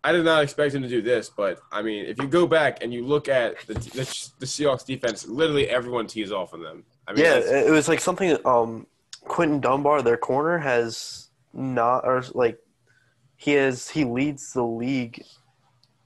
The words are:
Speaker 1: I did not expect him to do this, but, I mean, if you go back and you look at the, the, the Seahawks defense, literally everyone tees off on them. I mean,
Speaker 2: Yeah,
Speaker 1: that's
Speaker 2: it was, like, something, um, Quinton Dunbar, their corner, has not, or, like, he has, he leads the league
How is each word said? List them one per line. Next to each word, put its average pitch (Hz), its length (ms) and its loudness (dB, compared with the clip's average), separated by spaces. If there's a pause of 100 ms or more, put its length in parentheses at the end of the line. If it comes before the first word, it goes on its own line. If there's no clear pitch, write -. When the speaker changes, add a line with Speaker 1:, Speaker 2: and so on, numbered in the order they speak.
Speaker 1:
I 151 80 2
did 170 120 4
not 160 200 6
expect 143 300 0
him 139 80 -2
to 123 60 -6
do 117 140 0
this, 113 260 0
but, 98 300 -2 (140)
I 104 100 -4
mean, 104 240 -4
if 110 120 -8
you 139 100 -4
go 170 180 4
back 147 380 2
and 120 100 -6
you 120 100 -6
look 143 240 -2
at 120 380 0
the, 107 80 -10
the, - 640 -8
the 135 80 -10
Seahawks 139 400 -2
defense, 123 400 -4
literally 143 420 0
everyone 120 380 -2
tees 104 240 -6
off 92 240 -6
on 82 80 -14
them. 78 220 -16 (240)
I 98 60 -10
mean, 147 100 4
Speaker 2:
Yeah, 139 160 6
Speaker 1:
that's 113 280 2
Speaker 2:
it 156 40 6
was, 156 160 4
like, 160 120 4
something, 180 460 2
um, 117 400 2 (360)
Quinton 151 380 0
Dunbar, 139 420 2
their 120 140 -2
corner, 151 420 -2
has 120 720 -4 (220)
not, 127 540 0
or, 127 160 2 (100)
like, 120 280 0 (760)
he - 160 0
has, 135 360 2
he 156 160 0
leads 135 480 -2
the 127 100 0
league 120 640 -4 (800)